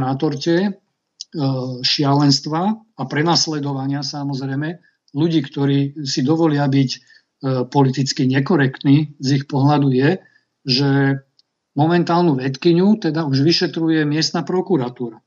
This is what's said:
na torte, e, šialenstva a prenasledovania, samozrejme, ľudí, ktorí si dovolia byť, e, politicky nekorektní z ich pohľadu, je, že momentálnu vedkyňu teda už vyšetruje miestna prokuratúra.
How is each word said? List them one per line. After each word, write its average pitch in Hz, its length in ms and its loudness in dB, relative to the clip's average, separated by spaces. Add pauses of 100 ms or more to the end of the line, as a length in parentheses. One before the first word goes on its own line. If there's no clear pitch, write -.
na 135 180 -2
torte, 156 400 -2
e, 202 120 0 (1120)
šialenstva 143 800 0 (360)
a 135 80 -8
prenasledovania, 139 960 -2
samozrejme, 139 800 -6 (340)
ľudí, 160 300 0
ktorí 139 580 -2
si 127 240 -2
dovolia 151 400 2
byť, 135 240 2
e, - 80 -10 (720)
politicky 135 560 2
nekorektní 139 960 2
z 131 60 -2 (100)
ich - 80 -4
pohľadu, 139 480 2
je, 135 160 4 (560)
že 139 240 2 (880)
momentálnu 170 560 2
vedkyňu 170 640 2
teda 160 240 -2
už 139 240 0
vyšetruje 165 560 0
miestna 156 400 -2
prokuratúra. 151 840 -4